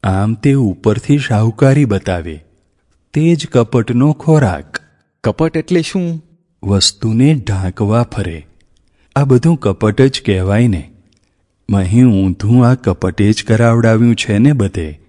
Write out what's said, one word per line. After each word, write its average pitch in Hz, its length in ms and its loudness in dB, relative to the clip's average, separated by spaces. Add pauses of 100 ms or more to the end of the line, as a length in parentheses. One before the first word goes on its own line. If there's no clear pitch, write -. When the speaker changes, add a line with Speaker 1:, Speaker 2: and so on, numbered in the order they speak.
Speaker 1:
આમ 98 300 -2
તે 139 200 -2
ઉપરથી 127 640 0
શાહુકારી 135 680 0
બતાવે, 90 480 -6 (800)
તે 165 220 2
જ 147 120 -10
કપટનો 123 680 0
ખોરાક. 120 680 -2 (440)
Speaker 2:
કપટ 156 340 -2
એટલે 170 240 -2
શું? 175 260 -6 (560)
Speaker 1:
વસ્તુને 110 720 0
ઢાંકવા 104 680 -2
ફરે. 87 360 -8 (760)
આ 143 80 0
બધું 139 340 2
કપટ 107 440 -2
જ 135 240 0
કહેવાય 101 420 0
ને. 90 160 -2 (840)
મહી 101 340 2
ઊંધું 107 640 2
આ 127 80 4
કપટે 101 560 -2
જ - 160 -2
કરાવડાવ્યું 117 680 2
છે 104 220 -4
ને 139 160 4
બધે. 95 360 -4 (200)